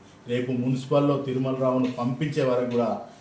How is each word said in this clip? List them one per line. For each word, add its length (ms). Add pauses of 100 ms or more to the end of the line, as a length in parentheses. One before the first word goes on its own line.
(280)
రేపు 240
మున్సిపల్లో 720
తిరుమలరావును 680
పంపించే 520
వరకు 260
కూడా 300 (200)